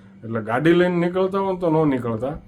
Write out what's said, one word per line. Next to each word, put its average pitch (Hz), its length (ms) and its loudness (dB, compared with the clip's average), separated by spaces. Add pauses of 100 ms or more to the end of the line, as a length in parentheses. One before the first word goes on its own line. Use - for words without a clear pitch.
(240)
એટલે 113 180 -6
ગાડી 131 320 2
લઈને 180 240 2
નીકળતા 185 420 0
હોય 196 140 -2
ને 180 60 -8
તો 180 100 0
ન 156 200 2
નીકળતા, 123 480 -2 (100)